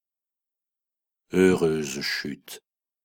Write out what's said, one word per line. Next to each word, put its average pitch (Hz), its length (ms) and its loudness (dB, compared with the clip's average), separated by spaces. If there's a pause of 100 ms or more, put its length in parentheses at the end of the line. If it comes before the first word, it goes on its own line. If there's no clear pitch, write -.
(1300)
Heureuse 80 680 2
chute. - 600 -10 (440)